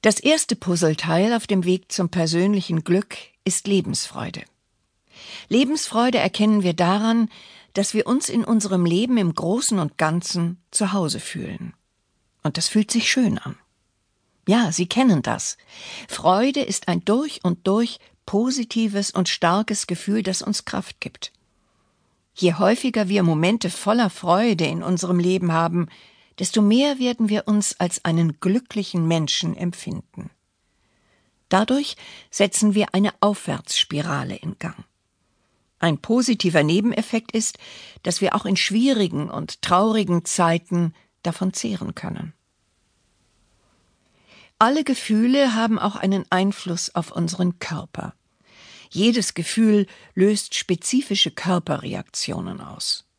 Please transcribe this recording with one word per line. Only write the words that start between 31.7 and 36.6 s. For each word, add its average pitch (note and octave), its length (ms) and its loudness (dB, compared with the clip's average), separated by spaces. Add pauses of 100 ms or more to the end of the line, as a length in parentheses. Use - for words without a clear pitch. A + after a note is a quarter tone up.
setzen G#3 460 2
wir G#3 180 0
eine G3 180 2 (100)
Aufwärtsspirale D3 1120 -4
in - 240 -10
Gang. E3 160 -8 (1040)
Ein D#3+ 180 0
positiver G#3+ 640 2